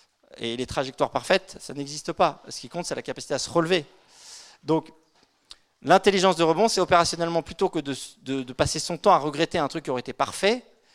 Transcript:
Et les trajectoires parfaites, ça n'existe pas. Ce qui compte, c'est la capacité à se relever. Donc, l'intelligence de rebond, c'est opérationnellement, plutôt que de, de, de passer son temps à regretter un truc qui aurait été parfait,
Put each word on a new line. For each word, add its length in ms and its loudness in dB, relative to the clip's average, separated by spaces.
Et 180 -6
les 100 -6
trajectoires 440 -2
parfaites, 500 -2
ça 140 -14
n'existe 380 -10
pas. 360 0
Ce 100 -14
qui 120 -16
compte, 160 -8
c'est 80 -6
la 80 -10
capacité 320 -8
à 40 -2
se 120 -8
relever. 340 2
Donc, 280 0
l'intelligence 540 4
de 60 2
rebond, 260 4
c'est 120 0
opérationnellement, 640 2
plutôt 260 -2
que 120 -4
de, 140 -6
de, 200 -4
de 120 -12
passer 240 0
son 180 -6
temps 160 4
à 60 8
regretter 400 -2
un 100 0
truc 160 -8
qui 60 -6
aurait 100 -2
été 140 -10
parfait, 500 0